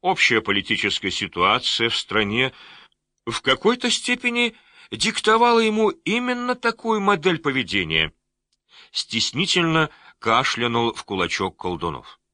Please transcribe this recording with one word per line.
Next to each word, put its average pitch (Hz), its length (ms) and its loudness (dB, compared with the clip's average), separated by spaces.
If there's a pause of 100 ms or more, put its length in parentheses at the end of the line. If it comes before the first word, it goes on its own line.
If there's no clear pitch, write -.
общая 127 400 2
политическая 101 680 -2
ситуация 101 760 0
в 113 60 -2
стране 110 580 0 (720)
в - 160 -6
какой-то 220 480 0
степени 240 680 -2 (340)
диктовала 226 680 2
ему 220 300 2
именно 247 680 -2
такую 226 460 -2
модель 185 380 2
поведения. 85 760 -2 (760)
Стеснительно 160 1000 0 (300)
кашлянул 117 720 0
в - 100 -12
кулачок 92 540 -4
Колдунов. 82 640 -8 (140)